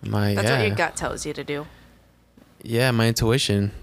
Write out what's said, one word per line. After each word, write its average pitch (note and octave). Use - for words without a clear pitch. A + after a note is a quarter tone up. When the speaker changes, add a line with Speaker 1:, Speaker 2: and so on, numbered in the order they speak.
Speaker 1:
my, G#2
Speaker 2:
That's G#2
what C3+
your A2
Speaker 1:
yeah. G2+
Speaker 2:
gut D#3+
tells -
you D3+
to C#3+
do. D3
Speaker 1:
Yeah, A#2
my A2+
intuition. A2